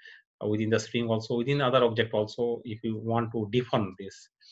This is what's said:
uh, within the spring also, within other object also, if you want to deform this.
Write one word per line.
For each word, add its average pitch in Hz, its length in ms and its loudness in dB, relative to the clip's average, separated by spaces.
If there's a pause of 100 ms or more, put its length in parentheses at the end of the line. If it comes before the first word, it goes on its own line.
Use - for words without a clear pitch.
(440)
uh, 107 40 -2
within 107 220 0
the 110 100 4
spring 117 280 -2
also, 113 300 0
within 139 240 0
other 127 220 4
object 113 300 2
also, 117 520 -2
if 110 180 -8
you 110 140 -2
want 113 340 0
to 110 200 -4
deform 117 480 0
this. - 300 -16 (220)